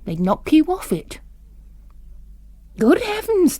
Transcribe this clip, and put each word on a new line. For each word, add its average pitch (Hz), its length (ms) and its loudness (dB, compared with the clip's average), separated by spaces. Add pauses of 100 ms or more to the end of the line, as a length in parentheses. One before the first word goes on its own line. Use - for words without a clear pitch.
They'd 165 140 -8
knock 180 320 -2
you 311 140 6
off 370 260 -6
it. - 280 -6 (1600)
Good 262 240 4
heavens 415 580 0